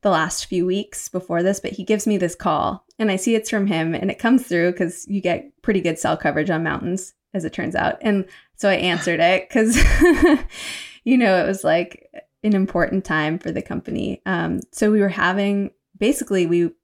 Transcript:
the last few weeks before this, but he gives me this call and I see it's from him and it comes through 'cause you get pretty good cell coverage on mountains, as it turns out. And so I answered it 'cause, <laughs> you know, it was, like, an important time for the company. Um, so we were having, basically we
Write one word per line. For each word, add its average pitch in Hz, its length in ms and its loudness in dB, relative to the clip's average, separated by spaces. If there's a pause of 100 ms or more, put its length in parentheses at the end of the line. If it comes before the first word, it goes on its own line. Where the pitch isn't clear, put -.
the 208 80 2
last 165 360 -2
few 180 180 -2
weeks 190 440 -4
before 175 340 -4
this, 196 160 0
but - 140 -8
he 190 120 -12
gives 214 220 0
me 208 120 2
this 175 180 -2
call - 480 -2 (160)
and 220 100 0
I 190 60 0
see 226 180 0
it's 220 160 -2
from 202 160 0
him 165 280 0
and - 160 -4
it - 100 -8
comes 247 260 4
through 175 280 0
'cause 175 340 -4
you 202 120 -4
get 175 300 -4 (120)
pretty 196 180 2
good 165 180 -2
cell 165 180 -2
coverage 156 340 -2
on 160 120 0
mountains, 175 520 -6 (200)
as 165 100 -4
it 160 80 -6
turns 170 220 -6
out. - 260 0
And 202 240 0 (320)
so 202 120 0
I 190 60 4
answered 175 460 -2
it 185 300 2
'cause, 226 260 2
<laughs> - 1300 4
you 247 140 4
know, 190 240 4
it - 60 0
was, 190 160 -4
like, 170 440 -2 (340)
an 214 120 2
important 190 500 0
time 156 360 -2
for - 100 -8
the - 120 -6
company. - 600 -8
Um, 170 360 -4 (100)
so 208 220 0
we 214 80 4
were 196 80 2
having, 196 640 -2 (280)
basically 202 480 0
we 170 240 0 (140)